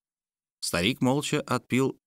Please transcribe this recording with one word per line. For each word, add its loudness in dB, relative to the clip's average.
Старик -2
молча 0
отпил -2